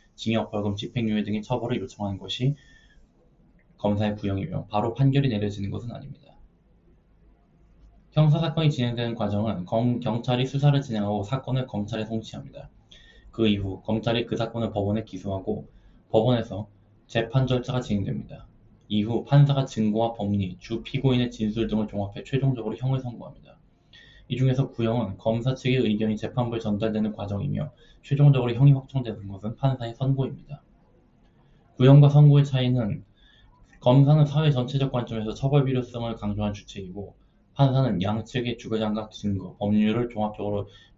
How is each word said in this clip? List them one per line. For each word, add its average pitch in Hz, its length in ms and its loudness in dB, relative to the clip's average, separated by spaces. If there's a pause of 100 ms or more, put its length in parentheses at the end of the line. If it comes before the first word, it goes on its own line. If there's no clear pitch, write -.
(140)
징역, 110 360 -2
벌금, 104 260 -4
집행유예 107 480 -2
등의 107 180 -4
처벌을 120 380 -4
요청하는 98 380 -8
것이 123 360 -4 (1200)
검사의 104 380 0
구형이며 98 500 -4
바로 110 280 -2
판결이 135 340 2
내려지는 101 420 -4
것은 107 220 -8
아닙니다. - 340 -16 (1900)
형사사건이 156 580 2
진행되는 117 440 -2
과정은 101 500 -2
검-, 120 360 0
경찰이 123 460 -2
수사를 139 340 2
진행하고 104 420 -2
사건을 127 440 -4
검찰에 104 380 -6
송치합니다. - 680 -10 (600)
그 113 160 0
이후 98 360 0
검찰이 117 440 -2
그 107 100 -6
사건을 113 340 -4
법원에 104 340 -2
기소하고 95 640 -8 (420)
법원에서 113 580 0 (380)
재판 123 400 0
절차가 123 360 -2
진행됩니다. - 640 -6 (420)
이후 107 360 -2
판사가 139 420 6
증거와 110 480 0
법리, 101 440 -2
주 113 240 -8
피고인의 123 480 0
진술 110 380 -4
등을 107 200 -2
종합해 101 360 -8
최종적으로 120 520 -2
형을 131 240 -4
선고합니다. - 580 -14 (680)
이 120 80 -4
중에서 131 340 2
구형은 113 480 -2
검사 117 360 0
측의 127 220 0
의견이 110 400 0
재판부에 117 420 -4
전달되는 107 540 -2
과정이며 101 580 -6 (320)
최종적으로 131 520 4
형이 139 180 8
확정되는 113 560 -4
것은 101 280 -8
판사의 123 380 -2
선고입니다. 135 680 -4 (1120)
구형과 143 320 10
선고의 143 360 8
차이는 123 600 -2 (760)
검사는 139 460 6
사회 156 240 2
전체적 131 400 0
관점에서 110 440 -4
처벌 139 300 2
필요성을 120 520 -4
강조한 104 380 -2
주체이고 98 600 -14 (400)
판사는 127 480 2
양측의 110 560 -4
주장과 110 520 -4
증거, 95 480 -6
법률을 107 500 2
종합적으로 104 600 -6 (300)